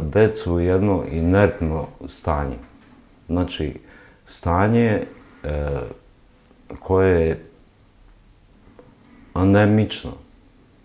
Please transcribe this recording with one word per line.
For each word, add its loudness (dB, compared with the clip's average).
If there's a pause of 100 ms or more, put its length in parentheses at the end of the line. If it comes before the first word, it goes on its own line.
decu 0
u 0
jedno 0
inertno 0 (200)
stanje. -4 (720)
Znači, -4 (480)
stanje, 0 (420)
e, -4 (1120)
koje 2
je -4 (1900)
anemično. 4 (760)